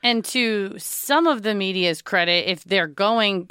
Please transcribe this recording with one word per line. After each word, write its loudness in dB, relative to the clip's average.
And 2
to -2
some 0
of 0
the 0
media's -2
credit, 0
if -2
they're 2
going 0